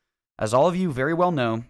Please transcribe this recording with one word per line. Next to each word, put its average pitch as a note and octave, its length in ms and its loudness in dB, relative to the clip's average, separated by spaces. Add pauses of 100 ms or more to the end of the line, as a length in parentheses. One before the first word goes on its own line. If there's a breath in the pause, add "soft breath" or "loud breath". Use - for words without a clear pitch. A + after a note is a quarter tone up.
(400)
As G#2+ 120 -2
all C3+ 140 4
of F3 80 0
you F3+ 160 -2
very C3+ 240 -2
well F3+ 160 2
know, A#2+ 400 -2